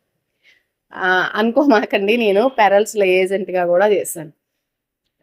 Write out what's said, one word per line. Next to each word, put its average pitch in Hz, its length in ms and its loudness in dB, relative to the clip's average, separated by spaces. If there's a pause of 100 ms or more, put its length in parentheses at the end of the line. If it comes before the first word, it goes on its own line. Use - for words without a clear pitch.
(920)
ఆ, 185 420 -2
అనుకోమాకండి, 220 840 0
నేను 220 320 2
పెరల్స్‌లో 208 560 2
ఏజెంట్‌గా 185 600 0
కూడా 175 220 2
చేశాను. 165 440 -4 (920)